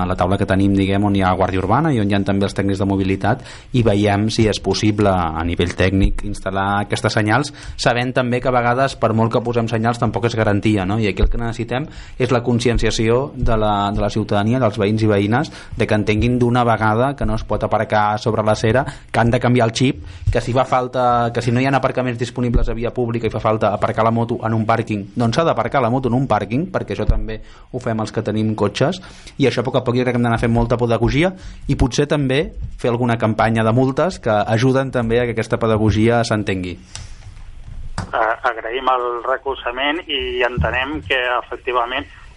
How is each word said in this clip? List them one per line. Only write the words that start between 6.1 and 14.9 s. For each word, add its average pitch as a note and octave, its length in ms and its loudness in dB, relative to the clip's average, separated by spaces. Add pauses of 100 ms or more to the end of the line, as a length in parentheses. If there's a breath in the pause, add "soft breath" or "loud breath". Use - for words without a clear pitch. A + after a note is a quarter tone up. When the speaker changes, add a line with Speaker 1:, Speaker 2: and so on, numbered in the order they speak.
Speaker 1:
instal·lar G2+ 600 -2
aquestes G#2+ 280 -2
senyals, A2+ 380 0 (240 loud breath)
sabent B2 400 0
també B2 260 0
que C3 80 0
a B2+ 60 0
vegades, B2 440 0
per A2+ 140 2
molt A2+ 200 2
que A#2+ 100 2
posem A#2 320 0
senyals, A#2 260 0
tampoc A#2+ 280 0
és A#2+ 60 -2
garantia, G#2 500 2
no? G2+ 140 0
I G#2+ 100 0
aquí - 140 0
el - 80 4
que A#2 100 0
necessitem B2 460 -4 (340 loud breath)
és A#2+ 100 2
la A#2+ 140 2
conscienciació A#2 920 2
de A#2+ 240 2
la, G#2 360 0
de G#2+ 60 -2
la G#2 120 0
ciutadania, A2 480 0
dels A2 180 0
veïns G#2+ 240 2